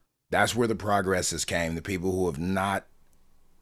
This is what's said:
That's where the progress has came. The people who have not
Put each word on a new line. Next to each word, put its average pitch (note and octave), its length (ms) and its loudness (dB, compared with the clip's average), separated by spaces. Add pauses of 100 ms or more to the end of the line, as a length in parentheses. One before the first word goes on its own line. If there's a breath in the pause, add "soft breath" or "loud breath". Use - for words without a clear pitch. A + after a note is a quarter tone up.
(300)
That's G2+ 240 2
where A#2 140 2
the A2+ 60 2
progress F#2+ 560 2
has D#2+ 160 -4
came. E2+ 280 -2
The E2 80 -6
people F#2 300 -2
who F#2 140 0
have C#2+ 120 -2
not F#2+ 460 -2 (760)